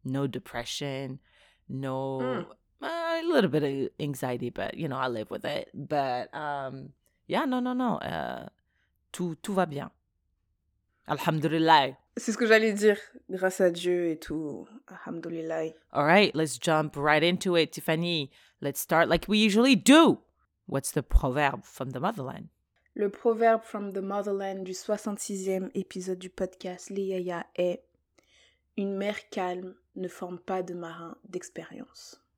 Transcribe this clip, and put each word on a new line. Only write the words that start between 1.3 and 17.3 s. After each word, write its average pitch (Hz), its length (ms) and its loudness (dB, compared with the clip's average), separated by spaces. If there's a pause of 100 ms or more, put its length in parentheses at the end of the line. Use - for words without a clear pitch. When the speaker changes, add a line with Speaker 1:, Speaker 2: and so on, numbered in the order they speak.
Speaker 1:
no, 135 500 -4
Speaker 2:
Mm. 247 260 -4 (360)
Speaker 1:
a 330 420 -4
little 285 260 4
bit 147 140 0
of 139 360 -4
anxiety, 131 500 -4
but, - 260 -6
you 156 120 -6
know, 131 100 -4
I 131 100 -2
live 113 220 -6
with - 160 -10
it. 143 300 -4
But, 135 580 -4
um, 139 600 -8 (340)
yeah, 262 180 0
non, 254 160 0
non, 254 140 -2
non, 254 260 0
euh, 65 420 -6 (680)
tout, 170 240 -6
tout - 180 -8
va 180 140 2
bien. 139 240 -8 (1120)
Alhamdulillah. 156 920 4 (220)
Speaker 2:
C'est 226 140 -4
ce 208 60 -4
que 233 100 0
j'allais 220 260 6
dire. 208 240 4 (320)
Grâce 185 320 0
à 180 80 6
Dieu 175 400 0
et 156 80 -2
tout. 151 500 -8 (200)
Alhamdulillah. 165 840 -6 (180)
Speaker 1:
All 147 140 0
right, 180 280 6
let's 156 260 -2
jump 156 360 0
right 147 280 4
into 175 320 2